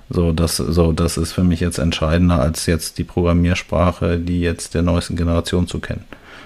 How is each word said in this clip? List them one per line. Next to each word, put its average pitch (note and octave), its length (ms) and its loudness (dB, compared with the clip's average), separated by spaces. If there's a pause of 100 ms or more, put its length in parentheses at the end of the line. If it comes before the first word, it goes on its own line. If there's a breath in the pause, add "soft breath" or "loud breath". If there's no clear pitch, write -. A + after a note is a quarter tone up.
(100)
So, E2+ 220 2
das, D#2+ 240 0
so, E2 360 2
das E2 260 -2
ist E2 140 -4
für F#2 120 0
mich F2 160 2
jetzt F2 180 -2
entscheidender, E2+ 640 2
als D#2+ 260 -2
jetzt - 320 -2
die F2 60 -2
Programmiersprache, F2 1120 0
die F2 220 -2
jetzt E2+ 340 -4
der E2 80 2
neuesten E2 340 0
Generation E2+ 520 0
zu - 100 -6
kennen. - 260 -8 (420 loud breath)